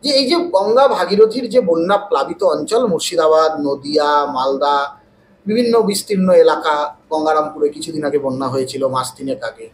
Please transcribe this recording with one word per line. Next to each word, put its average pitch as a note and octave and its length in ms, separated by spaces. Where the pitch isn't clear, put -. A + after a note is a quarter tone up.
যে C#4+ 60
এই C4+ 100
যে E4+ 80
গঙ্গা A3 320
ভাগীরথীর G#3+ 640
যে A#3+ 100
বন্যা E3+ 280
প্লাবিত E3+ 340
অঞ্চল, D#3+ 440
মুর্শিদাবাদ, D#3 640
নদিয়া, D3 440
মালদা, C#3 420
বিভিন্ন A#3 360
বিস্তীর্ণ G3 480
এলাকা, D#3 300
গঙ্গারামপুরে D#3 600
কিছুদিন D#3 360
আগে C#3+ 140
বন্যা C3+ 280
হয়েছিল, C3 400
মাস B2+ 260
তিনেক C3+ 300
আগে A#2+ 300